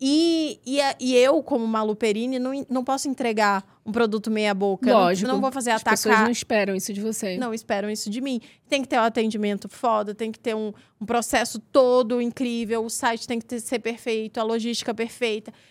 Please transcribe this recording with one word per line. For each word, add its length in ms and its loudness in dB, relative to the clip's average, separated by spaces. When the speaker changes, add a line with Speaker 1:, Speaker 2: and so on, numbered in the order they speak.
Speaker 1:
E, 680 2
e 140 -2
a-, 200 0
e 160 0
eu, 260 6
como 240 -2
Malu 300 0
Perini, 420 -2
não, 300 -4
não 160 -2
posso 240 -2
entregar 560 0
um 60 -6
produto 380 0
meia 240 2
boca. 340 0
Eu 60 6
não, 100 8
Speaker 2:
Lógico. 280 2
Speaker 1:
não 80 0
vou 120 2
fazer 180 -2
Speaker 2:
As 100 2
Speaker 1:
atacar. 160 2
Speaker 2:
pessoas 240 4
não 100 4
esperam 440 0
isso 180 -6
de 80 -6
você. 380 -4
Speaker 1:
Não 160 -4
esperam 360 -4
isso 200 -6
de 100 -4
mim. 200 -4
Tem 140 0
que 60 -6
ter 100 2
um 60 4
atendimento 640 -2
foda, 460 0
tem 180 -6
que 60 -14
ter 160 -4
um, 180 -4
um 60 -10
processo 520 0
todo 600 4
incrível, 640 -2
o 60 -8
site 360 -2
tem 120 -4
que 80 -8
ter, 140 -8
ser 180 -4
perfeito, 600 -6
a 40 0
logística 500 -2
perfeita. 600 -4